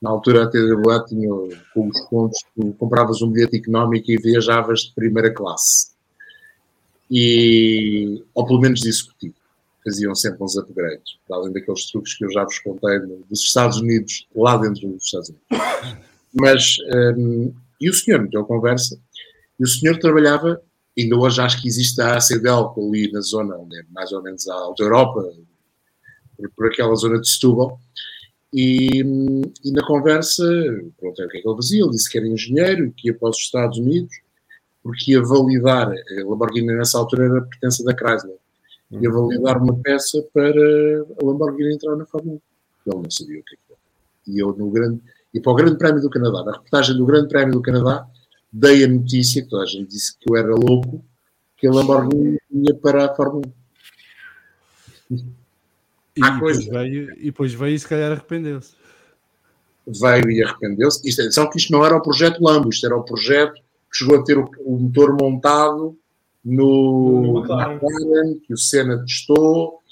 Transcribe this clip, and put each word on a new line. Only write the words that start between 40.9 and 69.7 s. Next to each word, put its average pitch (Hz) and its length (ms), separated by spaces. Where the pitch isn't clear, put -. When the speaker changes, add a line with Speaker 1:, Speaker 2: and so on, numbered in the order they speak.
Speaker 1:
Lamborghini 147 500
entrar 151 220
na 156 100
Fórmula 160 300
um. 151 40
Ele 92 100
não 82 80
sabia - 300
o - 20
que - 120
é - 40
que - 140
era. - 60
E 98 120
eu 98 160
no 104 140
grande, 117 300
e 165 60
para 131 100
o 120 60
Grande 156 200
Prémio 151 240
do 139 80
Canadá, 117 360
na 104 80
reportagem 131 440
do 127 80
Grande 143 240
Prémio 135 260
do 123 80
Canadá, 127 440
dei 139 320
a 127 40
notícia, 123 540
que - 60
toda 98 160
a - 20
gente 98 240
disse - 260
que - 140
eu 117 60
era 113 180
louco, 127 500
que - 80
a 131 60
Lamborghini 139 640
ia 143 240
para 143 300
a 139 100
Fórmula 143 260
um. 127 60
Speaker 3:
E 135 60
Speaker 1:
Há 135 80
Speaker 3:
depois 135 280
Speaker 1:
coisa. 107 120
Speaker 3:
veio, 131 480
e - 60
depois 139 280
veio 139 220
e 156 60
se - 80
calhar 151 240
arrependeu-se. 151 640
Speaker 1:
Veio 120 460
e 110 140
arrependeu-se. 107 640
Isto, 131 160
atenção 151 280
que - 80
isto 165 140
não 147 120
era 160 120
o 160 60
projeto 165 380
Lambo, 151 280
isto 110 180
era 120 100
o 120 60
projeto 143 520
que - 80
chegou 135 220
a - 20
ter 139 160
o, 135 100
o 127 140
motor 139 420
montado 147 800
no 131 800
Speaker 4:
No 120 180
McLaren. 127 340
Speaker 1:
McLaren, 156 720
que 120 80
o - 20
Senna 127 480
testou, 160 760